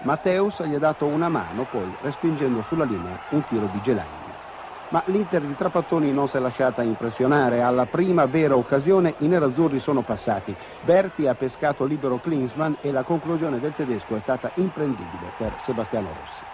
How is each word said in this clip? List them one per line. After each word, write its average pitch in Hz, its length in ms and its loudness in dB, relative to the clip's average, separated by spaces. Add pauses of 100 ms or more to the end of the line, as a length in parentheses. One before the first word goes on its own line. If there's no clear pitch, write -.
Matthäus 185 600 0
gli 151 120 -2
ha 143 40 0
dato 151 280 2
una 156 200 0
mano, 110 420 -2
poi 92 220 -4 (100)
respingendo 139 600 0
sulla 160 240 0
linea 90 340 -4 (100)
un 143 180 2
tiro 107 260 0
di 101 80 -2
Gelain. 110 440 -2 (640)
Ma 165 180 0
l'Inter 190 340 2
di 143 160 -6
Trapattoni 165 560 2
non 139 160 2
si - 80 -2
è - 20 2
lasciata 127 420 0
impressionare. 120 800 2
Alla 123 260 4
prima 175 380 2
vera 143 300 4
occasione 147 640 4
i 147 100 2
nerazzurri 147 540 4
sono 135 200 2
passati. 101 540 -2 (300)
Berti 175 420 4
ha 123 80 4
pescato 135 480 -2
libero 135 360 0
Klinsmann 147 600 -2
e 143 140 -2
la 131 100 0
conclusione 156 560 0
del 151 160 -2
tedesco 120 400 -2
è 107 40 -2
stata 123 340 -2
imprendibile 101 840 -4
per 110 240 -4
Sebastiano 110 480 -4 (100)
Rossi. - 260 -16 (100)